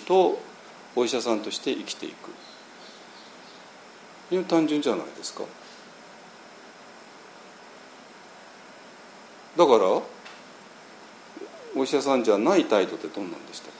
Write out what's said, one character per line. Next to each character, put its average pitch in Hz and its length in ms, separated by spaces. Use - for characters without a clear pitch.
と 185 320
お 123 100
医 117 40
者 123 120
さ 117 140
ん 104 60
と 104 100
し - 80
て 131 160
生 107 80
き - 120
て - 120
い - 40
く。 - 200
い 180 60
う 180 60
単 165 240
純 147 120
じ 139 80
ゃ 113 60
な 87 80
い - 40
で - 80
す - 100
か。 - 80
だ 170 100
か 120 120
ら、 101 220
お 135 80
医 131 60
者 143 120
さ 135 140
ん 123 80
じ 110 100
ゃ 98 60
な 170 180
い 170 100
態 101 200
度 90 80
っ 80 60
て 80 80
ど 101 120
ん 90 120
な 80 40
ん - 100
で - 80
し - 60
た - 80
っ - 120